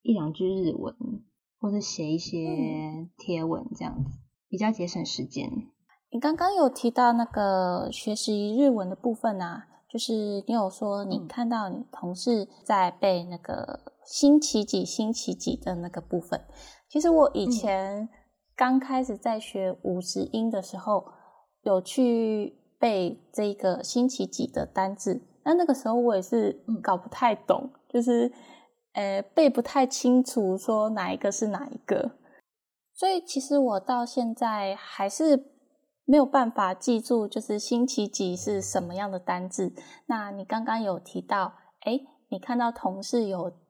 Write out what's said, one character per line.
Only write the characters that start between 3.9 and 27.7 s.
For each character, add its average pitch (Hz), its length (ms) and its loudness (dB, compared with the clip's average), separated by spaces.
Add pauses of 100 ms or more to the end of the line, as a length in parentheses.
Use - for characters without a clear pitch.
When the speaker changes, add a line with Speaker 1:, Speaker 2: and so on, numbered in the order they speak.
Speaker 1:
子， - 120 -10
Speaker 2:
嗯。 - 40 -20 (280)
Speaker 1:
比 196 80 -6
较 220 140 2
节 175 160 -4
省 165 180 -6
时 - 180 -6
间。 - 280 -8 (580)
Speaker 2:
你 233 100 -4
刚 311 160 2
刚 359 200 0
有 311 120 6
提 - 220 0
到 240 240 4
那 233 120 2
个 185 640 0
学 - 240 -6
习 208 400 -2
日 277 140 6
文 202 200 0
的 190 60 -6
部 240 180 -2
分 208 280 -2
啊， 175 260 -8 (220)
就 233 100 -8
是 208 480 -2
你 226 60 0
有 202 160 2
说 202 340 -4
你 180 240 -4
看 233 220 -4
到 220 180 -2
你 180 240 -8
同 180 240 -8
事 214 320 0 (160)
在 185 260 2
背 180 360 0
那 175 120 -12
个 - 560 -10 (120)
星 294 340 6
期 220 240 0
几、 190 200 0
Speaker 1:
嗯。 - 20 -2
Speaker 2:
星 220 260 -2
期 190 220 -4
几 - 240 -4
的 180 180 -6
那 175 140 -8
个 170 100 -10
部 170 220 -4
分。 - 240 -8 (420)
其 302 140 -2
实 339 80 4
我 320 240 6
以 202 140 0
前 208 600 -2 (480)
刚 262 240 4
开 262 240 -2
始 233 140 -6
在 220 200 -2
学 190 460 -4
五 180 160 -2
十 185 320 -4
音 226 180 0
的 202 120 -2
时 190 160 -12
候， 202 300 0
Speaker 1:
嗯。 - 60 -20 (500)
Speaker 2:
有 190 180 4
去 226 720 2 (240)
背 196 400 0 (140)
这 208 200 0
个 180 300 0
星 247 240 2
期 254 180 0
几 - 220 -4
的 - 180 -4
单 190 300 -2
字， - 260 -4 (220)
那 311 120 4
那 349 100 4
个 285 80 4
时 262 160 -2
候 226 60 2
我 240 200 4
也 185 60 2
是 208 420 0 (180)
搞 190 140 2
不 - 140 -8
太 226 260 2
懂， - 380 -2